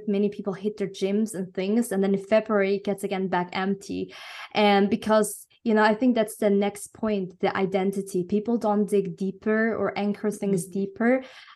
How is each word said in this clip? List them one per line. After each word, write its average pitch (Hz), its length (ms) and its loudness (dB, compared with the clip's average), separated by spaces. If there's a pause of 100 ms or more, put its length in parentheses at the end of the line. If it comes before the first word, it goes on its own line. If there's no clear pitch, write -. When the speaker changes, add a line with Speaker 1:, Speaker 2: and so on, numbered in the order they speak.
Speaker 1:
many 202 220 2
people 202 240 -6
hit 208 240 -6
their 196 100 -2
gyms 202 460 -2
and 180 200 -8
things, 208 380 0
and 196 100 0
then 190 120 2
in 196 100 0
February, 208 520 2
it 196 100 -4
gets 196 180 -2
again 190 240 -2
back 180 240 0
empty. 190 640 -4 (400)
And 202 360 4
because, 214 560 0 (200)
you 226 80 2
know, 214 80 6
I 214 120 6
think 247 200 2
that's 220 220 0
the 214 140 2
next 202 440 0
point, 196 460 -4
the - 160 0
identity. 190 680 0
People 208 320 0
don't 208 280 2
dig 190 300 0
deeper 220 580 0
or - 240 -2
anchor 208 320 -2
things 196 360 -2
Speaker 2:
Mm-hmm. - 80 -12
Speaker 1:
deeper. 233 500 0 (320)